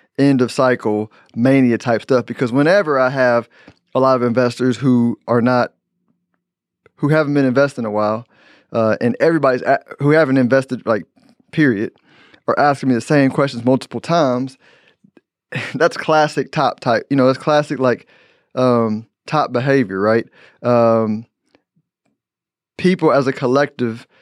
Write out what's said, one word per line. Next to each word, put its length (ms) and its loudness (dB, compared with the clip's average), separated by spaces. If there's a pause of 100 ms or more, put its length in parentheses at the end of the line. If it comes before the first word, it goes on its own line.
(180)
end 240 2
of 100 -2
cycle, 580 -2 (240)
mania 440 2
type 240 -2
stuff," 240 -2
because 260 -6
whenever 460 0
I 100 2
have 400 0 (460)
a 60 0
lot 160 2
of 60 -2
investors 540 0
who 500 0
are 140 0
not, 320 0 (1200)
who 120 -4
haven't 240 0
been 140 2
investing 380 0
in 20 -6
a 40 -6
while, 360 -4 (440)
uh, 300 0
and 180 0
everybody's 440 2
a-, 200 0 (160)
who 120 0
haven't 260 2
invested, 480 0
like, 220 -2 (460)
period, 380 0 (560)
are 120 -2
asking 320 0
me 40 2
the 60 -2
same 300 2
questions 340 -4
multiple 340 -2
times, 600 -2 (520)
<laughs> 640 -14
that's 220 0
classic 560 -2
top 280 -2
type, 280 -2
you 80 -2
know, 100 4
that's 120 2
classic, 400 -2
like, 280 -2 (480)
um, 520 0 (200)
top 260 -2
behavior, 460 0
right? 280 0 (360)
Um, 640 0 (1500)
people 340 0
as 160 2
a 60 -2
collective, 760 -4 (160)